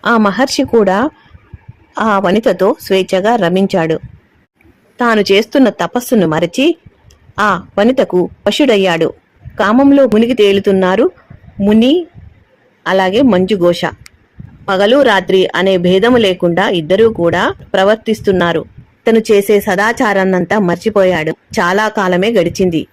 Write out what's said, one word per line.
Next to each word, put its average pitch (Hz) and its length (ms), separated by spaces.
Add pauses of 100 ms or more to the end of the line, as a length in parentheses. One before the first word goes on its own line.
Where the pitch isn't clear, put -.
ఆ 233 120
మహర్షి 220 460
కూడా 220 460 (880)
ఆ 208 200
వనితతో 196 600
స్వేచ్ఛగా 190 540
రమించాడు. 180 640 (1000)
తాను 226 200
చేస్తున్న 220 480
తపస్సును 196 580
మరచి 175 500 (640)
ఆ 196 240 (160)
వనితకు 202 500 (180)
వశుడయ్యాడు. 196 640 (460)
కామంలో 269 460
మునిగి 226 280
తేలుతున్నారు 196 760 (480)
ముని, 233 480 (800)
అలాగే 190 340
మంజుఘోష. 185 600 (880)
పగలు 208 320
రాత్రి 190 540
అనే 190 220
భేదము 190 400
లేకుండా 185 520
ఇద్దరూ 190 440
కూడా 175 400 (200)
ప్రవర్తిస్తున్నారు. 190 920 (440)
తను 226 100
చేసే 208 400
సదాచారాన్నంతా 196 1000
మర్చిపోయాడు. 180 720
చాలా 190 560
కాలమే 196 440
గడిచింది. 175 600